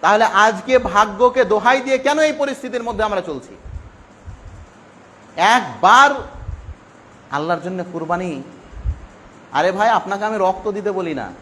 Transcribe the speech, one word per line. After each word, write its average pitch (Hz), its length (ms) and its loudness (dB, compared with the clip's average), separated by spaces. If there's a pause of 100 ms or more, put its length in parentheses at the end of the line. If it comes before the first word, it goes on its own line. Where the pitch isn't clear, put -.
তাহলে 214 240 4
আজকে 214 540 2
ভাগ্যকে 220 640 2
দোহাই 220 360 2
দিয়ে 262 180 0
কেন 285 200 0
এই 311 140 2
পরিস্থিতির 262 500 -4
মধ্যে 220 220 -4
আমরা 208 160 -2
চলছি? 139 360 -10 (1800)
একবার 220 760 6 (1200)
আল্লাহর 156 340 -2
জন্য 180 280 -6
কুরবানি, 170 500 -6 (1080)
আরে 160 200 2
ভাই, 208 160 0
আপনাকে 202 360 -2
আমি 214 140 -2
রক্ত 190 320 0
দিতে 202 200 -4
বলি 180 240 -4
না 104 280 -10